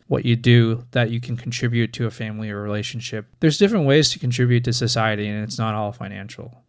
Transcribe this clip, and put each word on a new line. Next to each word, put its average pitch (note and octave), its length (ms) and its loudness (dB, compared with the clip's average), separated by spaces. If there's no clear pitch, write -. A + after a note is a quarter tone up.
what - 180 0
you A#2+ 100 4
do A#2 560 4
that A#2+ 180 0
you A#2 100 -4
can A#2+ 180 -6
contribute A#2 560 -2
to A#2+ 120 -2
a A2 60 -4
family G#2+ 400 -8
or G2+ 100 -6
relationship. G#2 640 -6
There's D#3 180 2
different G3+ 280 2
ways C#3 260 4
to - 80 -8
contribute B2 460 2
to A#2+ 80 0
society, A2 540 0
and G#2 160 -4
it's G#2+ 140 -8
not A2 160 -2
all G#2+ 180 -4
financial. G2+ 760 -14